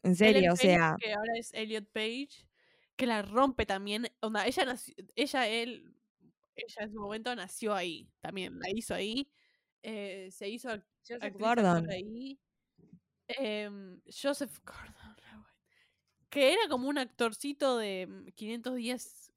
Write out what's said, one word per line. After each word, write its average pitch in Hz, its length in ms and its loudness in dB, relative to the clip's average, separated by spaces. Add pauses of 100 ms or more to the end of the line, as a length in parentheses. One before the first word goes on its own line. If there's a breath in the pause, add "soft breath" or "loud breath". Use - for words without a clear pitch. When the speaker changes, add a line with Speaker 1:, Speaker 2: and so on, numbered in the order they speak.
Speaker 1:
En 180 80 6
Speaker 2:
Ellen 180 40 6
Speaker 1:
serio, 190 380 8
o - 20 4
Speaker 2:
Page, 180 120 6
Speaker 1:
sea. 165 320 8
Speaker 2:
que 214 140 -4
ahora 220 240 -2
es 233 160 -10
Elliot 220 380 -6
Page, 233 560 -6 (480)
que 262 100 0
la 226 160 2
rompe 233 440 2
también. 202 420 -2 (140)
Onda, 220 260 0
ella 277 180 2
nació, - 280 -6 (220)
ella, 269 320 0
él, 233 480 -4 (600)
ella 214 280 -10
en 214 80 -8
su 214 80 -10
momento 220 360 -6
nació 208 400 -4
ahí 180 340 -6 (100)
también, 185 400 -8
la 175 140 -8
hizo 220 220 -6
ahí. 220 340 -4 (540)
Eh, 196 480 -10
se 202 180 -10
hizo 240 200 -8
ac-, 214 140 -8 (240)
Speaker 1:
Joseph 233 160 -10
Speaker 2:
actriz, 208 240 -4
actor 240 160 4
Speaker 1:
Gordon. 170 280 4
Speaker 2:
ahí. 226 480 -10 (880)
Em, 208 800 -8
Joseph - 580 -4
Gordon-Levitt, - 840 -20 (840)
que 285 240 4
era 427 160 4
como 262 200 -2
un 294 80 -2
actorcito 254 800 -2
de, 196 300 -4
mm, 190 260 -16
quinientos 233 420 -8
días, 247 600 -8